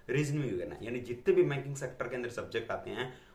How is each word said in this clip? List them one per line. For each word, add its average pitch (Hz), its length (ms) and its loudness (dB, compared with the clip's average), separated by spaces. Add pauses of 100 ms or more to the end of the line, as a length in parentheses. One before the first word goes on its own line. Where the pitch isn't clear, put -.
रीजनिंग 143 420 2
भी 90 80 0
करना 85 160 -6
है, 101 100 -10
यानी 123 140 -4
जितने 120 340 2
भी 175 100 8
banking 139 320 0
sector 127 320 -4
के 127 80 -4
अंदर 120 140 -2
subject 113 420 -4
आते 95 180 -4
हैं, 123 280 -4 (180)